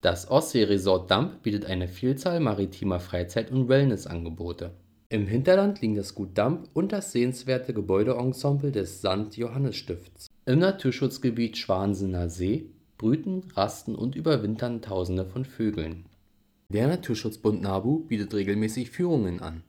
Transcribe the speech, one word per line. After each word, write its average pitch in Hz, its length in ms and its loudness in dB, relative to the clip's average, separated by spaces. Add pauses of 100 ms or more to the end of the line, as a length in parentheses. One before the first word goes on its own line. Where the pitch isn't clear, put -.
Das 87 300 0
Ostsee-Resort 101 800 4
Damp 123 320 2
bietet 104 240 -2
eine 90 220 -2
Vielzahl 135 520 -2
maritimer 98 600 0
Freizeit- 90 500 -4
und 127 180 2
Wellnessangebote. 87 1000 0 (400)
Im 104 160 0
Hinterland 185 560 4
liegen 110 120 2
das 98 200 -4
Gut 92 240 -4
Damp 139 340 0
und 190 200 0
das 202 200 -6
sehenswerte 127 640 0
Gebäudeensemble 123 1000 2
des 95 300 -4
Sankt-Johannes-Stifts. 107 1300 -4 (180)
Im 127 120 6
Naturschutzgebiet 127 1000 0
Schwansener 95 720 0
See 95 400 -2 (260)
brüten, 156 460 0 (120)
rasten 104 400 -2
und 123 220 -4
überwintern 120 640 -2
Tausende 92 460 -2
von 123 180 -6
Vögeln. 87 600 -4 (640)
Der 107 160 2
Naturschutzbund 110 720 0
nabu 101 460 0
bietet 104 260 -2
regelmäßig 107 560 0
Führungen 123 520 0
an. 82 280 -10